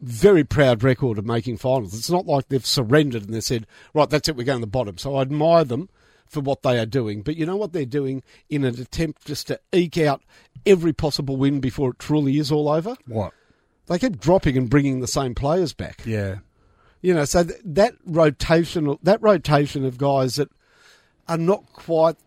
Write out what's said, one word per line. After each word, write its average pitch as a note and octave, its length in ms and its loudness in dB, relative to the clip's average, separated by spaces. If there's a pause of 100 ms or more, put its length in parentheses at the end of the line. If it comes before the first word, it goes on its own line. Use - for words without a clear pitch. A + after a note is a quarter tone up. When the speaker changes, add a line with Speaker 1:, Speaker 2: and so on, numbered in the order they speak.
Speaker 1:
very C#3 420 4
proud B2 380 2
record B2 380 0
of G2+ 80 -6
making A#2 300 -4
finals. B2+ 360 -2
It's A#2 160 -8
not F3+ 160 0
like C#3+ 220 -2
they've C3 180 -2
surrendered B2 600 0
and A2 100 -10
they A2 60 -6
said, A#2 260 -4 (260)
"Right, C#3+ 160 2
that's D3 180 0
it, D#3 80 -2
we're A#2+ 100 -8
going C3+ 140 -2
to A2+ 60 -6
the - 20 -10
bottom." G2+ 300 -4
So C#3 180 -6
I C3+ 60 0
admire D#3 420 4
them C3 260 -6 (360)
for - 140 -10
what C3+ 240 -4
they B2 160 2
are A2+ 80 -2
doing. G#2+ 340 -4
But D3+ 140 -6
you D#3+ 100 -4
know F#3 100 -4
what G3+ 160 -6
they're D#3+ 140 -4
doing C3+ 380 -4 (260)
in D3 140 -2
an B2 160 -2
attempt D3+ 460 -6
just - 220 -10
to C3+ 120 -6 (120)
eke F3 280 0
out D3 240 0 (420)
every F3 280 4
possible C#3 440 -4
win C#3 220 2
before C3 320 -2
it - 80 -12
truly D3 400 0
is D3 120 -2
all D3+ 160 0
over? E3 280 -2 (100)
Speaker 2:
What? A2 260 -6 (540)
Speaker 1:
They F3 140 -2
keep G#3 200 -2
dropping D#3+ 380 2
and B2+ 140 0
bringing C#3 300 2
the A#2+ 60 -6
same C3 280 -2
players D3+ 380 -2
back. - 300 -12
Speaker 2:
Yeah. G2+ 340 -4 (640)
Speaker 1:
You F3+ 100 2
know, D3 120 2
so F3 180 2
th-, E3 200 -6
that G3 300 2 (140)
rotation, D#3+ 960 2
that G#3+ 180 4
rotation D3 640 2
of B2+ 140 -4
guys C3+ 380 0
that C#3+ 120 -2 (800)
are E3 80 -2
not E3+ 360 0
quite E3 420 2 (120)